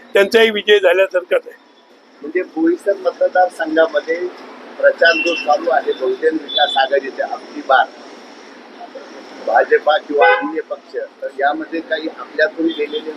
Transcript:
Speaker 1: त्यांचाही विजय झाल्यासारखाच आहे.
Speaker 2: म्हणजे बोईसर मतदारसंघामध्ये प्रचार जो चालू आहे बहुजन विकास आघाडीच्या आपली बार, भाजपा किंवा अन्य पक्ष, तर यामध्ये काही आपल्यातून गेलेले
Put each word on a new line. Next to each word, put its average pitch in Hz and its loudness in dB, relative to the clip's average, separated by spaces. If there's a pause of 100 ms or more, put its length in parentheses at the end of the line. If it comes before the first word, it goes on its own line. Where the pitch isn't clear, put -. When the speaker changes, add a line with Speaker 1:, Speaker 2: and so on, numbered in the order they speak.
(140)
Speaker 1:
त्यांचाही 220 4
विजय 208 4
झाल्यासारखाच 185 2
आहे. - -20 (640)
Speaker 2:
म्हणजे 160 -4 (140)
बोईसर 170 0 (100)
मतदारसंघामध्ये 165 0 (640)
प्रचार - 4 (120)
जो 170 0
चालू 151 0
आहे 143 0
बहुजन 135 -2
विकास 139 -2
आघाडीच्या 135 -2
आपली - -12
बार, - 4 (1600)
भाजपा 147 2
किंवा 147 0
अन्य 156 -6
पक्ष, - -12 (260)
तर 131 -8 (120)
यामध्ये 151 -2
काही 160 -6 (100)
आपल्यातून 156 -4
गेलेले 151 -6